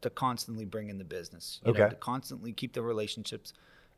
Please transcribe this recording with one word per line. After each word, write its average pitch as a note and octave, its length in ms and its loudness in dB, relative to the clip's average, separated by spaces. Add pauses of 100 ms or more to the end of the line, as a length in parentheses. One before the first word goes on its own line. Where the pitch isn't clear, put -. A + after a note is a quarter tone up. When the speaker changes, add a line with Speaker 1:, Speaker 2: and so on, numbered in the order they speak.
Speaker 1:
to B2 80 0
constantly A#2 560 0
bring G#2 240 -4
in G2 80 -6
the F#2+ 80 -6
business, E2+ 600 -8
you A2+ 80 8
know, G#2+ 40 2
Speaker 2:
Okay. G#2 120 10
Speaker 1:
to - 60 -8
constantly A#2+ 580 -4
keep B2+ 180 -4
the A#2+ 80 -2
relationships, A2 720 -2 (460)